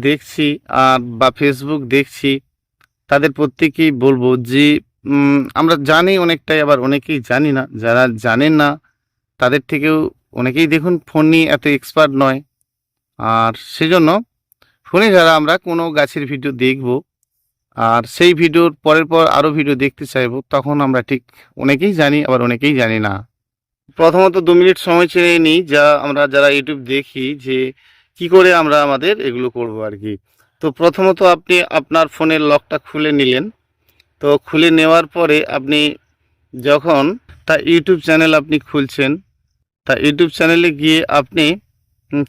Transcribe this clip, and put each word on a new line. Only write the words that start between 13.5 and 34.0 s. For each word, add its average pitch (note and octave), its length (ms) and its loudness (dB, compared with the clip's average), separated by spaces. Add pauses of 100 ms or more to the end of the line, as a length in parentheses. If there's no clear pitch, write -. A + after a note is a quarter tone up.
সেজন্য D#3+ 400 0 (800)
ফোনে G#3 260 0
যারা E3 240 6
আমরা D3+ 220 0
কোনো E3+ 320 -4
গাছের D3 360 -2
ভিডিও C#3 300 -8
দেখব, B2+ 320 -2 (880)
আর A#2 300 0
সেই F3 280 2
ভিডিওর E3 380 0 (100)
পরের D#3 240 2
পর E3 220 2
আরও C#3+ 220 2
ভিডিও D3 260 -2
দেখতে C3+ 300 -6
চাইবো, B2 300 -4 (140)
তখন C#3+ 300 -2
আমরা C3 220 0
ঠিক C3 180 -4 (360)
অনেকেই C#3 380 0
জানি, D3 300 2
আবার B2+ 180 0
অনেকেই A#2+ 340 -2
জানি A2+ 240 0
না। G#2 120 -4 (840)
প্রথমত E3+ 420 4
দু E3+ 140 2
মিনিট F3+ 240 4
সময় E3+ 300 0
চেয়ে F3 300 2
নিই, D#3+ 260 2
যা D3 200 2 (160)
আমরা C#3+ 260 -2
যারা C#3 240 2
YouTube C#3 340 -4
দেখি, C3+ 400 -6 (140)
যে C3 200 -4 (600)
কি E3+ 80 -8
করে F#3 260 6
আমরা D#3 280 2
আমাদের C#3+ 380 -2
এগুলো B2 300 -4
করব A#2 320 -8
আর G#2+ 140 -10
কি। G#2 160 -10 (500)
তো D#3+ 100 -2
প্রথমত F3+ 540 0
আপনি F3 300 2 (140)
আপনার D#3 380 -2
ফোনের D#3+ 400 -2
লকটা D3 300 -4
খুলে D3+ 340 -6
নিলেন। C3+ 320 0 (800)